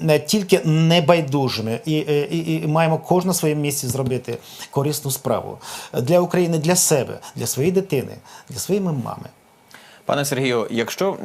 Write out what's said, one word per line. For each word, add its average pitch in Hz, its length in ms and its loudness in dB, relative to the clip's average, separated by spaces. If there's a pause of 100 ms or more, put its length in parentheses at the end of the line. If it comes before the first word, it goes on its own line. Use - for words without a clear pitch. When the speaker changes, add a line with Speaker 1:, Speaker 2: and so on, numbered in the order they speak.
Speaker 1:
е, 151 100 6
тільки 190 460 2
небайдужими 156 1200 2
і, 156 240 0
е, 147 120 2 (100)
і, 165 240 -2
і 160 120 -2
маємо 160 320 2
кожен 180 300 0
на 180 60 2
своєму 151 260 0
місці 143 260 -2
зробити 123 520 -4 (320)
корисну 139 400 -2
справу 104 480 -2 (360)
для 156 260 4
України, 170 380 2
для 165 180 2
себе, 123 420 2 (180)
для 120 100 -6
своєї 147 260 0
дитини, 165 400 0 (360)
для - 100 -12
своєї 190 280 -2
мами. 113 420 -6 (760)
Speaker 2:
Пане 139 200 0
Сергію, 123 460 0
якщо 117 540 -2